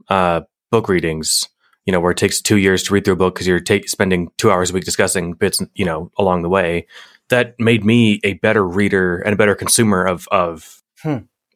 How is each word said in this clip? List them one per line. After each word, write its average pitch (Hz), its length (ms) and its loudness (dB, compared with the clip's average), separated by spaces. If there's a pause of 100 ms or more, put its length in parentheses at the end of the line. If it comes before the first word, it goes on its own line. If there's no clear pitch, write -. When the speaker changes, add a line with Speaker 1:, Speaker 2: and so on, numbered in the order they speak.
Speaker 1:
uh, 87 320 0 (280)
book 110 200 0
readings, 80 580 -2 (380)
you 95 80 0
know, 87 80 0
where 87 100 2
it 85 60 -6
takes - 240 -2
two 107 160 2
years 95 260 2
to 98 100 -2
read 98 120 0
through 98 80 2
a 87 40 0
book 90 180 0
'cause 87 120 -6
you're 90 140 0
take, 101 260 -2
spending 90 400 -2 (100)
two 107 140 2
hours 90 180 0
a 87 40 -6
week 92 100 -4
discussing 90 480 -2
bits, 95 300 -2 (140)
you 98 100 -2
know, 82 320 -6
along 90 240 0
the 85 80 -4
way, 85 360 0 (440)
that 123 280 0
made 113 280 2
me 110 400 4
a 98 80 -2
better 107 340 0
reader 92 520 0
and 104 140 -2
a 92 40 0
better 104 180 4
consumer 101 500 0
of, 90 240 -4
of 87 520 -4 (220)
Speaker 2:
Hmm. 147 160 -4 (360)